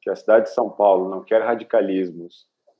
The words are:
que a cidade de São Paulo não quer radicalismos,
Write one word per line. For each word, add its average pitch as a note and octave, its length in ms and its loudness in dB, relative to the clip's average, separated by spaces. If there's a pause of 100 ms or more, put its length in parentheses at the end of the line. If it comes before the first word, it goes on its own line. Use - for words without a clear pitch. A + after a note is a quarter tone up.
que - 80 -10
a F#2+ 80 -6
cidade A2+ 300 2
de - 80 -14
São A2+ 160 -2
Paulo F#2+ 380 2
não F#2+ 140 -10
quer A2 200 0
radicalismos, F#2+ 1040 -4 (340)